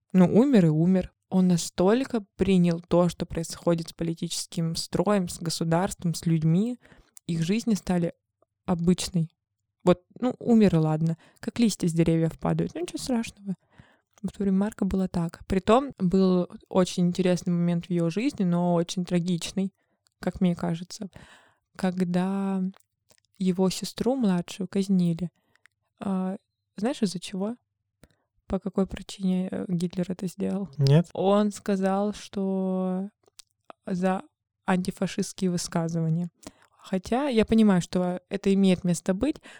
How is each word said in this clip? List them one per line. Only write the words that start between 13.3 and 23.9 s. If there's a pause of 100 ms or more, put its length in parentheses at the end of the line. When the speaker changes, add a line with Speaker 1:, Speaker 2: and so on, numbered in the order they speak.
Speaker 1:
Вот
у
Ремарка
было
так.
Притом
был (220)
очень
интересный
момент
в
ее
жизни,
но
очень
трагичный, (460)
как
мне
кажется, (680)
когда (800)
его
сестру